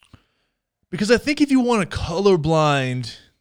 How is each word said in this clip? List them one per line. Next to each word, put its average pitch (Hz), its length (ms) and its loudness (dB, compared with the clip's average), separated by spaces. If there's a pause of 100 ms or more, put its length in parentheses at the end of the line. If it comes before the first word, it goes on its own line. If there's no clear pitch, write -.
(920)
Because 196 200 -2
I 220 60 4
think 294 240 -2
if 285 100 2
you 262 100 4
want 240 220 0
a 156 40 -2
colorblind, 151 1300 0 (240)